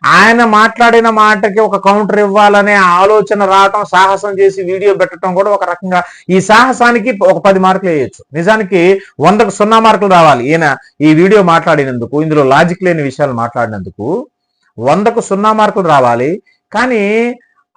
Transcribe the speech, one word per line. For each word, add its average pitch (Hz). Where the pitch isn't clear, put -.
ఆయన 214
మాట్లాడిన 226
మాటకి 214
ఒక 202
కౌంటర్ 202
ఇవ్వాలనే 208
ఆలోచన 196
రావటం, 196
సాహసం 190
చేసి 196
వీడియో 190
పెట్టడం 180
కూడా 196
ఒక 196
రకంగా 180
ఈ 185
సాహసానికి 233
ఒక 165
పది 196
మార్కులు 185
వేయొచ్చు. 135
నిజానికి 190
వందకు 196
సున్నా 208
మార్కులు 208
రావాలి 156
ఈయన 147
ఈ 156
వీడియో 196
మాట్లాడినందుకు, 147
ఇందులో 151
లాజిక్ 165
లేని 170
విషయాలు 139
మాట్లాడినందుకు 117
వందకు 196
సున్నా 208
మార్కులు 208
రావాలి. 131
కానీ 233